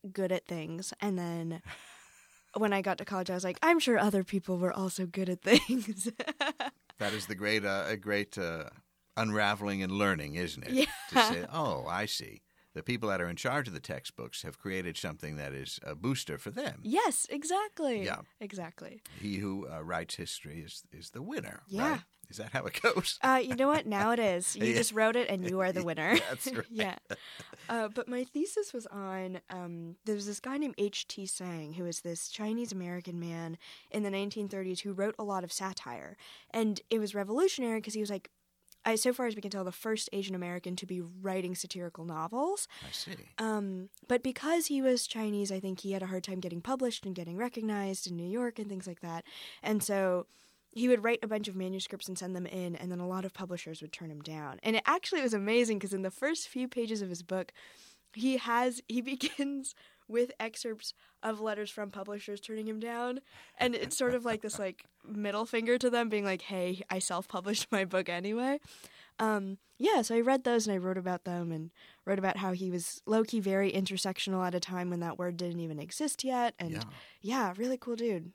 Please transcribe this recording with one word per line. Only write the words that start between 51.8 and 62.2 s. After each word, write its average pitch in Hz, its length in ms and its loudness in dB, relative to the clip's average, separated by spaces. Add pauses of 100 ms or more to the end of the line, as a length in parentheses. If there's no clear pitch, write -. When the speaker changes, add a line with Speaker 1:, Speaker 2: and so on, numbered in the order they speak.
Speaker 1:
and 185 120 -6
send 185 160 -4
them 180 100 -2
in, 180 300 -4
and 180 160 -6
then 180 80 -4
a 180 80 -2
lot 185 180 -2
of 190 80 -6
publishers 175 480 -8
would 156 100 -12
turn 165 200 -10
him 147 100 -10
down. 156 420 -8
And 220 120 2
it - 100 2
actually 339 360 4
was 240 120 4
amazing 220 460 4
'cause 196 140 -4
in 190 100 -2
the 185 80 -2
first 320 360 -2
few 254 200 -2
pages 226 340 -2
of 190 80 -4
his 175 140 -6
book, 185 280 -4 (600)
he 254 240 2
has, 240 500 2
he 240 140 0
<laughs> 254 400 -4
begins 277 320 -2 (360)
with 240 300 2
excerpts 220 540 -6 (300)
of 214 180 -2
letters 208 300 -2
from 208 200 -6
publishers 202 480 -6